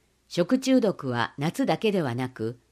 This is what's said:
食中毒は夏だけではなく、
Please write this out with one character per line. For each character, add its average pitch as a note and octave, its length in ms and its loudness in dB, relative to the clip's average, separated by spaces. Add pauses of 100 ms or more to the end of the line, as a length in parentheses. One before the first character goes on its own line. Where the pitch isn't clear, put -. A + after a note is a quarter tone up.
(280)
食 B3+ 320 0
中 C4 200 4
毒 F3+ 280 0
は A#2+ 280 -2
夏 F3 300 -2
だ D#3+ 120 0
け A3 120 0
で G3 100 0
は C3 140 -2
な B2+ 140 -4
く、 A#2 320 -8 (120)